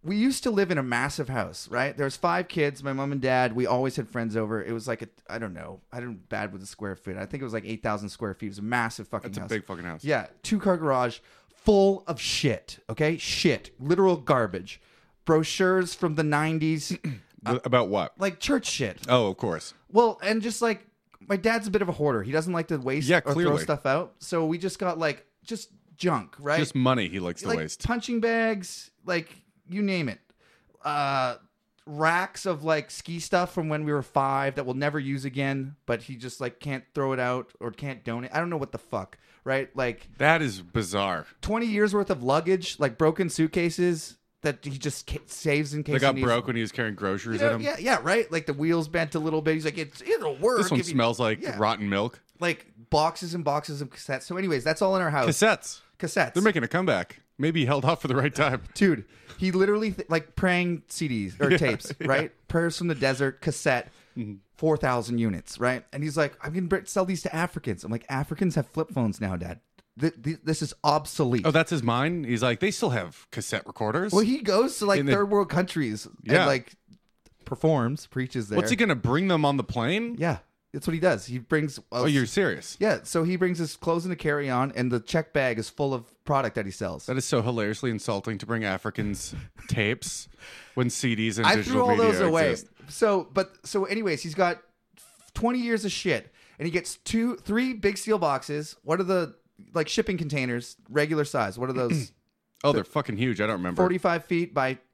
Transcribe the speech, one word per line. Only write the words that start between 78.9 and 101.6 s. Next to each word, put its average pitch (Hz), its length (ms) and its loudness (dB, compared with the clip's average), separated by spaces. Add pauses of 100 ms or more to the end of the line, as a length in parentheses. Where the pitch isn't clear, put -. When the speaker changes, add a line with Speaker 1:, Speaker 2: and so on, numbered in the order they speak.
Speaker 2:
bring 135 320 2
them 165 160 4
on 143 120 4
the 127 80 0
plane? 196 540 -2
Speaker 1:
Yeah, 156 200 0 (340)
that's 143 160 -6
what 165 60 0
he 160 60 -2
does. 151 260 2
He 123 120 -6
brings, 147 400 -2
uh, - 40 -18 (100)
Speaker 2:
Oh, 123 140 2
you're 139 200 4
serious? 113 540 -2
Speaker 1:
Yeah, 196 240 2
so - 200 0
he 175 120 0
brings 180 220 0
his 160 180 -4
clothes 170 300 0
in 185 60 -4
a 165 40 -6
carry-on, 139 560 0
and 127 180 0
the 120 100 2
check - 320 -2
bag 127 260 2
is 110 120 -4
full 139 240 -2
of 117 100 -6 (200)
product 135 320 2
that 107 100 -2
he 95 60 -8
sells. 92 340 -6
Speaker 2:
That 127 100 -2
is 131 80 -2
so 123 180 2
hilariously 113 480 0
insulting 107 480 -4
to - 80 -10
bring 113 180 -2
Africans 101 680 -4 (160)
<laughs> - 180 -20
tapes - 600 -2 (460)
when 123 160 0
C 120 240 0
Ds 110 240 0
and 117 80 2
Speaker 1:
I 185 100 6
Speaker 2:
digital 107 160 -2
Speaker 1:
threw 262 100 4
all 247 140 4
Speaker 2:
media 226 160 4
Speaker 1:
those 180 80 2
away. 160 300 4
Speaker 2:
exist. - 160 -4 (220)
Speaker 1:
So, 202 440 2
but, 185 220 0 (100)
so 196 200 0
anyways, 196 380 -2
he's 160 120 -8
got 175 280 0 (720)
twenty 247 260 2
years 233 240 0
of 196 80 -2
shit, 135 400 -2 (260)
and 147 80 -4
he 170 60 -2
gets - 240 -2
two, 233 400 0
three 247 360 0
big 202 260 0
steel 214 200 0
boxes. 147 640 -2
What 160 180 0
are 190 40 2
the, 180 320 0 (380)
like, 156 140 0
shipping 202 300 0
containers, 131 580 -4 (120)
regular 151 360 2
size? 110 340 -2
What 127 120 -2